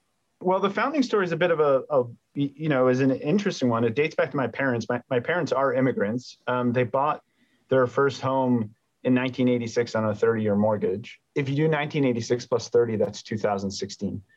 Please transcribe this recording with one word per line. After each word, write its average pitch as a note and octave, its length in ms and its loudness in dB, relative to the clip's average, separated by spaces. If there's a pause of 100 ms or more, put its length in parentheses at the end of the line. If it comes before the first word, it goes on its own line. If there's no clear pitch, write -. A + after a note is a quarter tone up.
(400)
Well, F#3 200 2
the G3 100 0
founding C4 320 0
story G#3 220 0
is E3+ 80 -2
a E3 40 0
bit E3+ 140 2
of D#3 100 2
a, C#3 300 4
a, C#3+ 140 2 (300)
you C#3+ 340 -4
know, B2+ 200 4
is B2+ 120 2
an C3+ 100 4
interesting D3 580 -2
one. A2+ 160 2
It A2+ 100 0
dates D#3 200 -2
back E3 160 0
to D3+ 60 -8
my C3 100 0
parents. A#2+ 420 -2
My, B2 120 -2 (100)
my B2 100 2
parents D#3+ 320 -2
are C3+ 200 2
immigrants. B2 640 -2 (100)
Um, B2 260 0
they B2 120 2
bought C3+ 380 -2 (460)
their C3 180 4
first C#3 340 0
home B2+ 540 0 (300)
in B2+ 100 2
nineteen B2+ 340 0
eighty-six A#2+ 460 0
on A2 120 0
a G#2+ 80 0
thirty-year G#2+ 420 2
mortgage. G#2 640 0 (140)
If C#3 140 -2
you C#3 60 -2
do D#3 140 2
nineteen D3 360 0
eighty-six B2 420 0
plus A#2 220 -2
thirty, A#2 280 2
that's G2+ 260 -4
two A2 160 -6
thousand G2 320 -2
sixteen. G2 500 -8 (160)